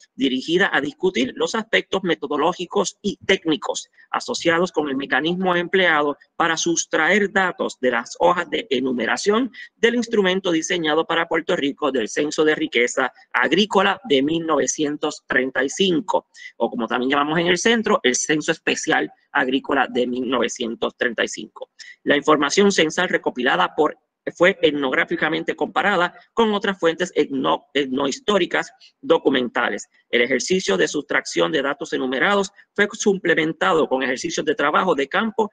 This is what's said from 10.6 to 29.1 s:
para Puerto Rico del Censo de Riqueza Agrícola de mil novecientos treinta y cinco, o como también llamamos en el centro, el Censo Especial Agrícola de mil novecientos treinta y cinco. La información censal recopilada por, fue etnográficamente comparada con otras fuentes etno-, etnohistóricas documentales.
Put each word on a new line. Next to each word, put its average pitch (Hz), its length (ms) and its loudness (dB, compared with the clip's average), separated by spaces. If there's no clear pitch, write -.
para 165 200 0
Puerto 170 300 0
Rico 143 340 -2
del 120 200 -2
Censo 151 340 0
de 156 100 4
Riqueza 139 560 0
Agrícola 190 720 2
de 139 180 2
mil 165 220 -2
novecientos 151 840 -2
treinta 131 380 -2
y 139 60 -2
cinco, 170 560 0
o 117 100 0
como 117 180 -4
también 123 260 -2
llamamos 147 260 0
en 170 80 2
el 180 100 2
centro, 220 460 2
el 123 120 2
Censo 151 380 0
Especial - 580 -2
Agrícola 135 560 0
de 123 180 0
mil 123 220 -4
novecientos 117 680 -4
treinta 117 260 -2
y 107 40 -4
cinco. - 420 -14
La 143 120 2
información 147 580 4
censal 180 360 0
recopilada 165 680 0
por, 147 220 0
fue 185 260 2
etnográficamente 160 960 -2
comparada 175 560 0
con 220 180 2
otras 202 260 -2
fuentes 165 360 0
etno-, 143 580 0
etnohistóricas 143 960 -2
documentales. 131 880 0